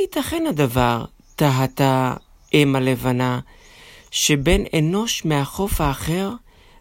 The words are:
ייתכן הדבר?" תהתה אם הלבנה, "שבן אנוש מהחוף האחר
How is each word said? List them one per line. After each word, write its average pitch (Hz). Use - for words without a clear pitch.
ייתכן 330
הדבר?" 123
תהתה 131
אם 139
הלבנה, 127
"שבן 156
אנוש 190
מהחוף 156
האחר 165